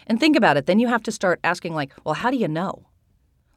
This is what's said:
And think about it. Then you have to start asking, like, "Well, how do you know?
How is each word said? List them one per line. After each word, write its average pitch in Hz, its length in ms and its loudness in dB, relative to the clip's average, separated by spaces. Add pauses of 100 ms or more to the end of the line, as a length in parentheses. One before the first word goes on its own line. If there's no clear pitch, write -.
And 226 120 -2
think 311 180 4
about 175 200 4
it. 139 100 -2
Then 190 120 2
you 240 100 2
have 233 140 -2
to 220 100 -8
start - 320 -2
asking, 170 300 -4
like, 143 180 -6 (120)
"Well, 156 100 -2
how 185 160 -2
do 277 80 -2
you 196 100 0
know? 165 380 -6 (720)